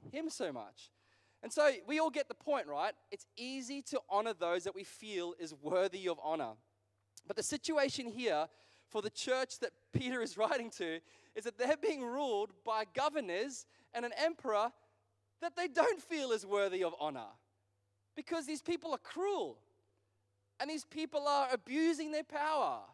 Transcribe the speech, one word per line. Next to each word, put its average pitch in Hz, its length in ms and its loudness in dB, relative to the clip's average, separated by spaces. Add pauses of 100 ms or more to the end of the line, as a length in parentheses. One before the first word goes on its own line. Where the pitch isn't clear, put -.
(120)
him 311 180 -4
so 190 220 -2
much. 156 400 -12 (500)
And 254 100 -10
so 302 200 6 (160)
we 302 120 2
all 320 100 4
get 277 200 0
the 240 60 -10
point, 262 320 0
right? 151 260 0 (180)
It's - 140 -14 (100)
easy 262 480 -6
to 269 160 -4 (100)
honor 214 240 2
those 175 300 2
that 190 120 -4
we 196 80 -8
feel 180 560 -6
is 160 140 -8
worthy 180 540 0
of 170 160 0
honor. 147 280 -2 (760)
But 202 80 -6
the 220 80 0
situation 285 640 2
here 202 400 2 (400)
for 214 140 -2
the 196 80 -4
church 254 500 -2
that - 120 -2 (200)
Peter 254 300 0
is - 160 -4
<laughs> - 0 -
writing 233 400 2
to 165 220 -2 (360)
is 220 80 -6
that 233 140 -6
they're 254 180 4
being 302 260 0
ruled 240 500 0 (140)
by 220 280 0
governors 262 720 -2 (280)
and 233 120 -2
an - 120 -6
emperor 247 540 2 (720)
that 339 160 -4
they 349 100 0
don't 320 340 4
feel 285 300 -2
is 214 140 0
worthy 196 380 2
of 170 160 0
honor, 139 280 -4 (880)
because 320 300 -4
these 294 160 -6
people 330 320 -2
are 247 40 0
cruel 330 600 -2 (1000)
and 285 100 -4
these 311 160 -6
people 294 420 -2
are 285 240 4
abusing 302 640 2
their 302 100 0
power 285 560 0 (140)